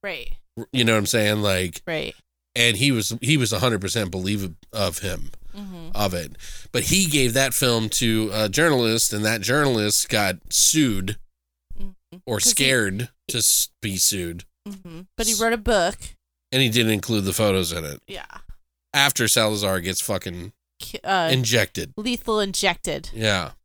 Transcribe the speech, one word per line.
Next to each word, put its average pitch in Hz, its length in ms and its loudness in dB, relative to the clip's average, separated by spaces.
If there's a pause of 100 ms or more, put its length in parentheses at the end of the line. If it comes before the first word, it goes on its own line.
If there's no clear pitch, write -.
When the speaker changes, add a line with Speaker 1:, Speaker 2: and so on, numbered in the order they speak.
Speaker 1:
Right. 160 280 -6 (420)
Speaker 2:
You 123 120 2
know 113 80 6
what 110 60 6
I'm 101 80 2
saying? 107 340 2
Like, 92 460 0
Speaker 1:
Right. 156 280 -6 (400)
Speaker 2:
and 120 220 4
he 135 160 4
was, 113 300 0
he 147 160 2
was 113 140 0
a 95 80 -2
hundred 117 200 2
percent 98 300 -2
believe 95 420 -4 (200)
of 98 260 -2
him, 90 320 -6 (260)
Speaker 1:
Mm-hmm. 180 380 -12
Speaker 2:
of 202 180 0
it. 175 240 -8 (360)
But 120 120 0
he 185 220 2
gave 135 260 2
that 131 220 2
film 117 360 2
to 110 440 2
a 107 160 0
journalist, 117 640 2
and 104 100 -2
that 110 160 0
journalist 117 720 2
got 101 260 2 (140)
sued 104 680 2 (640)
Speaker 1:
Mm-hmm. 107 480 -6
Speaker 2:
or 117 100 -2
Speaker 1:
'Cause 101 80 0
he - 60 6
Speaker 2:
scared 120 580 2 (200)
to 123 100 -4
s-, - 300 2 (120)
be 98 160 -4
sued. 87 480 -2 (240)
Speaker 1:
Mm-hmm. 185 340 -14 (140)
But 220 100 -2
he 226 160 0
wrote 226 120 2
a - 40 0
book. 202 380 2 (560)
Speaker 2:
And 131 80 4
he 127 80 6
didn't 110 240 4
include 104 320 0
the 95 80 0
photos 95 400 2
in 82 140 -6
it. 71 200 -12
Speaker 1:
Yeah. - 200 -12 (680)
Speaker 2:
After 139 340 2
Salazar 104 540 2
gets 90 220 -2
fucking 90 500 -6 (280)
Speaker 1:
Ki-, - 220 -12
uh, 175 300 0
Speaker 2:
injected. 120 640 0
Speaker 1:
lethal 220 440 -2
injected. 185 720 -2
Speaker 2:
Yeah. 101 380 0 (120)